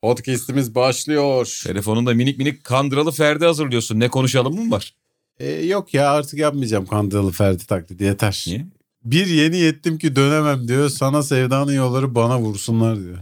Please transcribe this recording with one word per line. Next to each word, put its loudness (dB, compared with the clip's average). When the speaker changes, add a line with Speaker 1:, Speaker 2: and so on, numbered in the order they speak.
Speaker 1:
Podcast'imiz -2
başlıyor. 0
Speaker 2:
Telefonunda 0
minik 2
minik -4
Kandıralı 0
Ferdi 2
hazırlıyorsun. 0
Ne 2
konuşalım 0
mı 0
var? -4
Speaker 1:
Ee, -8
yok -4
ya, 4
artık -2
yapmayacağım 0
Kandıralı 0
Ferdi 0
taklidi. -4
Yeter. 0
Speaker 2:
Niye? -6
Speaker 1:
"Bir 0
yeni 2
yettim 0
ki -2
dönemem." 2
diyor. 2
"Sana 0
sevdanın 0
yolları 0
bana 2
vursunlar." 0
diyor. -12